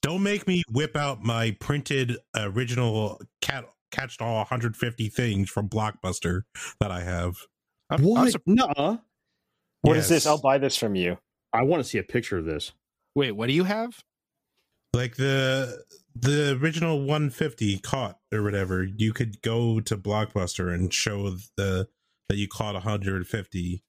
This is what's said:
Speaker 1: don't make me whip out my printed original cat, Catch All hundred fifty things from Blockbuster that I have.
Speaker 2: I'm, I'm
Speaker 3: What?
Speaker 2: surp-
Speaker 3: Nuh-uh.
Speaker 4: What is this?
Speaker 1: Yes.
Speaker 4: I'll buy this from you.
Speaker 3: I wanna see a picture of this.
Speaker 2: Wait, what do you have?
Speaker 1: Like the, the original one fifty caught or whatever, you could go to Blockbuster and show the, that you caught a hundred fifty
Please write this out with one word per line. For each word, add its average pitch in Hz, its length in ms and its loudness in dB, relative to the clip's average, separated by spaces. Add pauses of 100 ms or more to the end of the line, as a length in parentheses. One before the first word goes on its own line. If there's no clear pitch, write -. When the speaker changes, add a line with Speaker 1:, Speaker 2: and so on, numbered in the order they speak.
Speaker 1:
don't 175 220 -2
make 202 240 0
me 180 240 2
whip 147 260 0
out 143 260 -4
my 113 380 0
printed 135 560 -2 (180)
original 110 840 0 (220)
cat, 107 240 -4 (240)
Catch - 320 -6
All 113 220 0
hundred 117 320 -2
fifty 113 340 -2
things 101 400 2
from 104 180 -2
Blockbuster 92 720 -2 (380)
that 104 100 0
I 90 120 -4
have. 90 340 -2 (540)
Speaker 2:
I'm, - 100 2
I'm 139 60 6
Speaker 3:
What? 240 260 6
Speaker 2:
surp- 170 140 -4
Speaker 3:
Nuh-uh. 190 500 4 (840)
Speaker 4:
What 151 160 6
is 156 100 0
this? 160 160 6
Speaker 1:
Yes. - 20 2
Speaker 4:
I'll 151 140 4
buy 135 180 6
this 135 200 2
from 107 160 0
you. 90 240 0 (340)
Speaker 3:
I 117 100 4
wanna 139 220 4
see 120 140 -4
a 95 40 -2
picture 113 360 -2
of 80 80 -4
this. 76 260 -6 (420)
Speaker 2:
Wait, 135 180 0
what 110 160 -2
do 135 40 2
you 170 120 2
have? 220 380 -4 (920)
Speaker 1:
Like 123 220 -2
the, 131 680 0 (320)
the 139 460 2
original 160 420 0
one 147 280 2
fifty 110 480 -2
caught 120 400 -4 (140)
or 107 100 0
whatever, 95 420 0
you 107 300 -2
could 110 260 -4
go 113 400 0
to 110 160 -2
Blockbuster 98 800 -2
and 87 180 0
show 101 380 -2 (260)
the, 95 320 0 (400)
that 101 80 -2
you 101 120 -2
caught 104 280 -4
a 90 40 -6
hundred 95 460 -2
fifty 90 640 -6